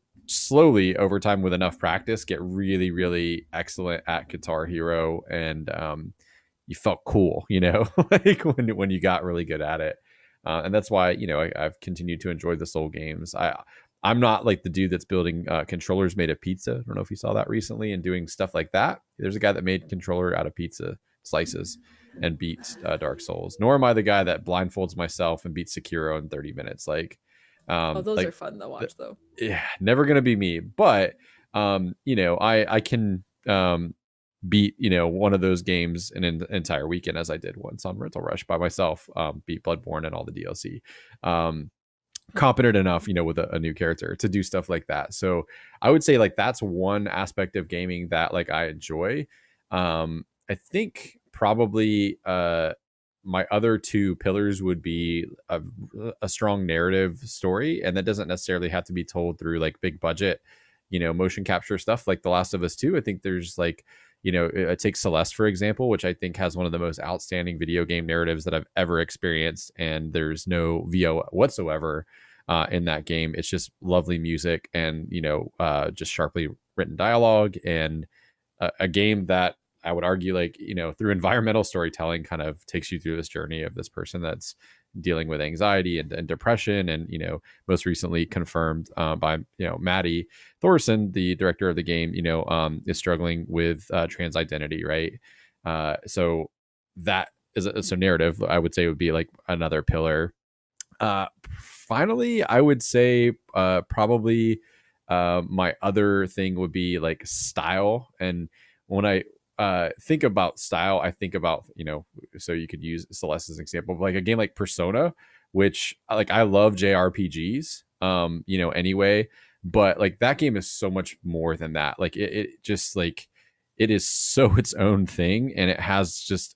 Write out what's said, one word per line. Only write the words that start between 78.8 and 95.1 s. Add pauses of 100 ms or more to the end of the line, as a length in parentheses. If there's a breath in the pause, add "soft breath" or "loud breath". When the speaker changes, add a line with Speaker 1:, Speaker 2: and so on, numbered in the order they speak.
Speaker 1:
game
that (280)
I
would
argue,
like,
you
know,
through
environmental
storytelling
kind
of
takes
you
through
this
journey
of
this
person
that's (440 soft breath)
dealing
with
anxiety
and,
and
depression,
and,
you
know, (260 soft breath)
most
recently
confirmed,
uh,
by,
you
know,
Maddie (320 soft breath)
Thorson,
the
director
of
the
game,
you
know,
um,
is
struggling
with,
uh,
trans
identity,
right? (500 soft breath)